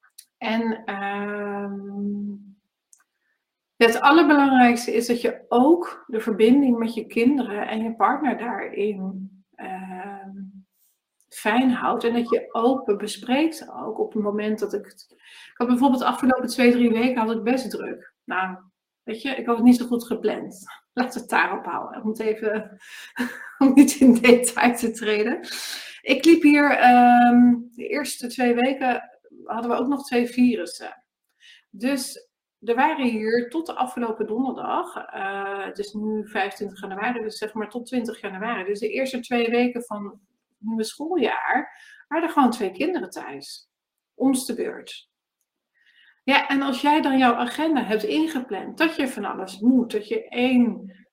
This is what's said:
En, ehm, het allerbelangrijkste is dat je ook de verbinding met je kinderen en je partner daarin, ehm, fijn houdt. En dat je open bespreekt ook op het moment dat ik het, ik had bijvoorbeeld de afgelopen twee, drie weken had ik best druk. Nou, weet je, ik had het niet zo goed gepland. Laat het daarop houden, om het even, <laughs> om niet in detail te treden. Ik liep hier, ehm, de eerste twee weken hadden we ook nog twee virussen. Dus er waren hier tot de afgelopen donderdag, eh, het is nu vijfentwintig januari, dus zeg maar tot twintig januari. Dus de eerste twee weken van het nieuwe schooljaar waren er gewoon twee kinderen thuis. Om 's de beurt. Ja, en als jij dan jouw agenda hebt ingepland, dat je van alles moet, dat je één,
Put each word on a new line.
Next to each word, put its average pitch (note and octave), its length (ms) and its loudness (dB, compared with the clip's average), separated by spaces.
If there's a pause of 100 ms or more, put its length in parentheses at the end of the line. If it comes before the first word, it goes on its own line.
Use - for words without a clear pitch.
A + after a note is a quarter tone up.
(380)
En, A3+ 460 -4
ehm, G3+ 920 -8 (2000)
het A3+ 240 4
allerbelangrijkste C#4 920 4
is A#3 120 0
dat A#3 140 0
je - 280 -4
ook C#4 580 2
de A3 140 -6
verbinding A#3 580 4
met A3+ 160 -4
je A3 120 -8
kinderen A#3 600 -2
en A3 140 -4
je A3+ 120 -6
partner B3 440 0
daarin, F#3+ 920 -6 (240)
ehm, F#3+ 760 -14 (1000)
fijn B3 420 0
houdt. - 340 -2
En A#3 80 0
dat A#3+ 160 0
je - 260 -2
open A#3 440 0
bespreekt C4 720 -2
ook - 280 -10
op G#3+ 140 -4
het G#3+ 100 -2
moment G#3 360 -2
dat G3 140 -6
ik G3+ 120 -6
het, - 220 -20 (440)
ik - 40 -20
had A#3+ 120 -4
bijvoorbeeld B3+ 340 4
de - 60 -2
afgelopen B3+ 420 0
twee, A#3+ 240 4
drie A#3+ 180 4
weken A#3+ 360 0
had A3+ 100 -2
ik G#3 60 -6
best A#3+ 280 -2
druk. - 440 -10 (100)
Nou, F#3 340 -6 (440)
weet A3 200 -10
je, C#4 140 -6
ik - 100 -8
had A#3 100 0
het G#3+ 80 2
niet B3 120 10
zo A#3+ 100 -4
goed A#3 200 -4
gepland. - 580 -6 (280)
Laat B3 220 -4
het - 140 -12
daarop F#3 360 -2
houden, - 380 -8
om G#3+ 60 -6
het A3 120 -6
even, G#3+ 580 -4 (360)
<laughs> - 440 -10
om C4+ 160 6
niet - 260 8
in B3+ 140 10
detail A#3+ 600 4
te A3+ 160 -4
treden. G#3+ 500 -2 (600)
Ik - 240 0
liep E4 180 8
hier, D4 280 6
ehm, A#3+ 840 8 (200)
de - 140 -12
eerste B3+ 380 -6
twee A#3+ 280 0
weken B3+ 640 -2 (260)
hadden A#3 260 -6
we A3 60 0
ook B3 120 -2
nog C#4 180 -4
twee A#3+ 200 0
virussen. A#3 800 -2 (680)
Dus B3 580 -6 (320)
er A#3 140 -2
waren C#4+ 300 2
hier A3+ 460 -2
tot E4 160 -6
de - 80 -8
afgelopen A3+ 520 -4
donderdag, C4 720 -4
eh, G3 680 -8
het - 140 -12
is G3+ 140 -10
nu G#3+ 360 -6
vijfentwintig G3 520 -6
januari, G#3 420 -6
dus G#3+ 160 -10
zeg A3 160 -8
maar G#3 160 -8
tot A#3+ 160 -10
twintig A#3 340 -6
januari. F#3+ 440 -8
Dus G3+ 140 -4
de A3 120 -6
eerste C4 300 -4
twee A#3 300 -2
weken A#3+ 320 0
van G#3 220 -10
het - 640 -20
nieuwe A3+ 160 -4
schooljaar C#4+ 960 -4 (280)
waren E4 160 -2
er E4 80 -4
gewoon C4 180 4
twee A3+ 220 -4
kinderen D#4 380 -4
thuis. - 600 -16 (440)
Om C4 200 2
's - 120 -4
de A#3+ 80 -6
beurt. - 560 -12 (1120)
Ja, C4+ 240 2
en C#4 140 0
als C4+ 180 -4
jij D4 220 2
dan C4+ 160 2
jouw B3 160 4
agenda B3+ 480 -2
hebt G#3+ 200 -2
ingepland, A3+ 760 -4
dat D#4+ 180 0
je C4+ 120 -2
van G#3 160 -10
alles - 340 -10
moet, A#3+ 340 2
dat G#3 160 -4
je A3 200 -6
één, A#3+ 640 0 (200)